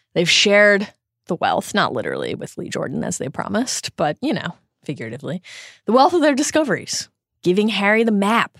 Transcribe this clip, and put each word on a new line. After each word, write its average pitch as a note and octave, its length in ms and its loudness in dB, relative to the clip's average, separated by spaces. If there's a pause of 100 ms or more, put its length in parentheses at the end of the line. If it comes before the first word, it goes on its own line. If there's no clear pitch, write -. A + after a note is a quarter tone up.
(140)
They've E3+ 140 2
shared G3+ 580 4 (400)
the F3 100 -4
wealth, - 380 -2
not F#3+ 200 0
literally C#2 400 -6
with - 240 -12
Lee - 100 -10
Jordan - 340 -6
as - 140 -6
they - 140 -8
promised, - 680 -6
but, D#3 240 -2
you C4+ 140 -2
know, - 200 -6 (300)
figuratively, C3 560 -10 (460)
the G#3 60 0
wealth C4+ 200 6
of F4 80 2
their D4 140 4
discoveries. B3+ 760 -2 (340)
Giving G3 260 2
Harry G#3 360 2
the A3+ 80 2
map, G3+ 480 0